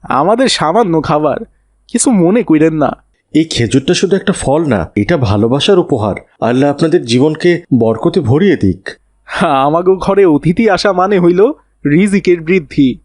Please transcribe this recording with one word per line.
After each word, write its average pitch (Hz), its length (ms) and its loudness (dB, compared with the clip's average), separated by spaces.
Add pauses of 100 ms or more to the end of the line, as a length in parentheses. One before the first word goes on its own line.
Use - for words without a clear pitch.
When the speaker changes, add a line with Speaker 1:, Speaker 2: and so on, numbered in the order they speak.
Speaker 1:
আমাদের 196 460 0
সামান্য 170 540 0
খাবার, 151 360 -2 (500)
কিছু 254 240 -2
মনে 196 320 2
কইরেন 160 300 2
না। 151 300 -4 (300)
Speaker 2:
এই 156 100 2
খেজুরটা 135 500 -2
শুধু 180 220 0
একটা 190 180 -2
ফল 151 320 -2
না, 101 300 -2
এটা 127 220 0
ভালোবাসার 123 640 0
উপহার। 110 360 -2 (260)
আল্লাহ 131 280 0
আপনাদের 156 360 0
জীবনকে 156 560 0 (180)
বরকতে 113 400 0
ভরিয়ে 151 380 2
দিক। 92 320 -2 (520)
Speaker 1:
আমাগো 160 540 0
ঘরে 196 300 0
অতিথি 175 440 2
আসা 196 240 0
মানে 185 260 0
হইল 175 320 2 (340)
রিজিকের 175 560 0
বৃদ্ধি। 151 640 -2